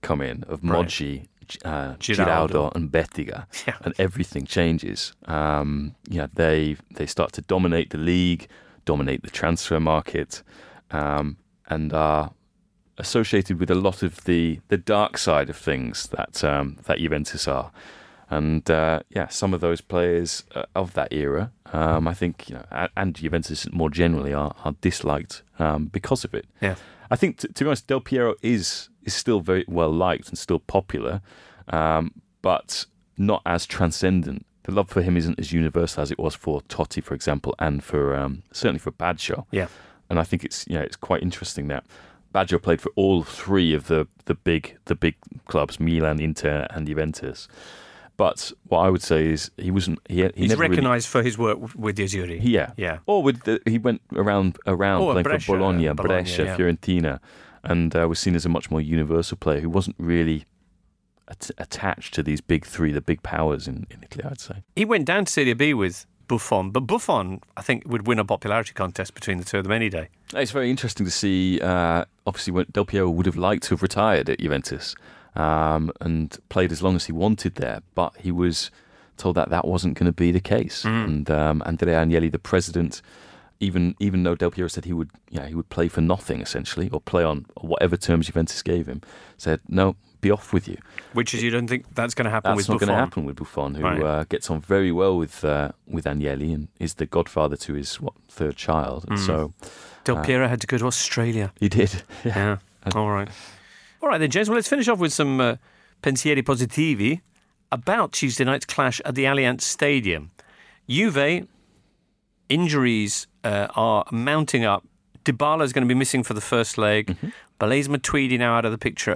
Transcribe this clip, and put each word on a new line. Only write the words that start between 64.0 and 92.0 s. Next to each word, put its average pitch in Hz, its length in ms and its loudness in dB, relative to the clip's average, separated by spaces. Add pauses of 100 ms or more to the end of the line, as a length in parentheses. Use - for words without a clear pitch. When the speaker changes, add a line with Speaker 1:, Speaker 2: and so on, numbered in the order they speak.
Speaker 1:
Italy, - 260 -14
I'd 135 100 -12
say. - 240 -14 (120)
Speaker 2:
He 220 100 2
went 208 200 2
down 185 200 2
to - 60 -4
Serie 127 220 4
B 143 200 2
with 95 320 -2 (220)
Buffon, 98 440 0
but 123 100 0
Buffon, 117 600 -2 (160)
I - 40 -12
think, 127 240 -2
would 117 220 -2
win 117 120 4
a 101 60 0
popularity 104 480 -2
contest 92 400 -6
between 95 240 -4
the 87 60 -6
two 101 140 -4
of 95 60 0
them 98 100 0
any 113 160 0
day. 82 200 -6 (240)
Speaker 1:
It's 113 180 -2
very 127 180 0
interesting 117 360 -2
to 90 60 -4
see. 92 500 2
Uh, 87 440 2 (200)
obviously, 95 280 -4
when 90 180 2
Del 101 140 0
Piero 95 240 2
would 85 160 2
have 85 100 2
liked 92 280 2
to - 80 -6
have 87 100 0
retired 95 480 2
at 67 100 0
Juventus, - 560 -4 (400)
um, 78 640 2
and 80 380 -2 (120)
played 92 220 2
as 82 120 -4
long 92 120 4
as 82 100 0
he - 60 -8
wanted 95 440 0
there, - 260 -4 (140)
but - 220 0
he 90 140 -4
was 87 400 0 (460)
told 90 180 0
that 85 140 0
that 85 180 0
wasn't 87 300 0
gonna 87 140 4
be 87 200 4
the 90 80 4
case. - 440 -2
Speaker 2:
Mm. 110 220 0
Speaker 1:
And, 76 260 -2
um, 76 340 2
Andrea 85 400 2
Agnelli, 82 260 4
the - 80 -4
president, 85 600 0 (580)
even, 87 400 2
even 92 240 2
though 87 120 2
Del 85 160 0
Piero 90 160 -4
said - 180 -8
he 90 80 -4
would, 82 160 -4 (220)
you 78 80 -6
know, 69 60 -8
he 78 100 -10
would 82 140 -4
play 85 180 0
for 82 140 0
nothing 82 400 2
essentially, - 480 -4
or 76 120 -6
play 87 220 2
on 76 220 0 (160)
whatever 85 360 2
terms 80 300 2
Juventus - 340 -2
gave 87 260 -2
him, 67 140 -10 (360)
said, 78 300 0
"No, 95 280 2 (260)
be 98 100 4
off - 220 0
with 90 140 2
you." 92 100 -10 (360)
Speaker 2:
Which 117 200 0
is, 117 80 -2
you 117 80 0
don't 120 180 0
think 127 180 -4 (100)
that's 120 180 -2